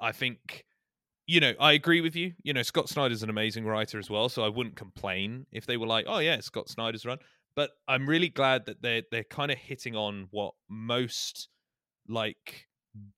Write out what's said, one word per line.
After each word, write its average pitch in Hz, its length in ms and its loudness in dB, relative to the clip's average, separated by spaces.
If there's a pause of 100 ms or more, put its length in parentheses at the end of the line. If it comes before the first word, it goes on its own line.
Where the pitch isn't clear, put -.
I 113 120 0
think, - 520 -6 (640)
you 170 140 6
know, 131 180 4
I 151 140 8
agree 170 280 6
with 160 140 0
you. 175 280 -4
You 147 100 -4
know, 127 100 0
Scott 139 260 0
Snyder's 120 340 0
an 110 80 -4
amazing 107 340 -2
writer 110 340 -2
as 98 100 -10
well, 107 200 2
so 120 160 -2
I 107 40 2
wouldn't 113 280 -4
complain 101 760 -6
if - 140 -10
they 120 100 -2
were 113 100 -2
like, 113 220 2
"Oh, - 100 0
yeah, 156 220 2
Scott - 280 -6
Snyder's 113 360 -4
run." 123 140 -6 (380)
But 143 160 0 (160)
I'm 135 200 2
really 165 200 4
glad 131 380 2
that - 160 -10
they're, 117 280 0
they're 113 140 -4
kinda 143 320 -2
hitting 123 400 -8
on 101 340 -4
what 101 240 -4 (140)
most, 117 800 -2 (600)
like, - 600 -6 (500)